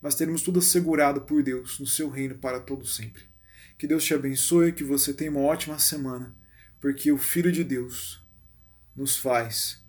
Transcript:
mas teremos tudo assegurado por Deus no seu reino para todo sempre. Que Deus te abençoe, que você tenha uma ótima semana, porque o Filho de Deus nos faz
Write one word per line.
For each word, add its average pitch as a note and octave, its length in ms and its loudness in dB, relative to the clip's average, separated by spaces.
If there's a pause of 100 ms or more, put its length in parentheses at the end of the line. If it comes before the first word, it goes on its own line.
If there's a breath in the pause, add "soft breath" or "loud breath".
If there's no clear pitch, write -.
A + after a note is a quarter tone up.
mas C#3+ 140 -2
teremos D#3+ 260 0
tudo F3+ 180 2
assegurado D#3 600 4
por D3 220 2
Deus B2+ 360 -4
no C#3 80 -8
seu D#3 220 -2
reino C3 260 -6
para B2+ 260 -4
todo C3 240 -8
sempre. - 380 -10 (540 soft breath)
Que D3 100 -8
Deus D#3 180 2
te - 80 2
abençoe, C#3+ 580 4
que D#3+ 120 -6
você C#3 300 0
tenha D#3 180 -4
uma C#3+ 100 0
ótima D3+ 360 0
semana, C3 560 -2 (460 soft breath)
porque C#3 320 0
o C#3 60 6
Filho E3+ 340 2
de E3 120 0
Deus B2+ 600 -6 (720)
nos C#3 220 -2
faz A#2 720 -2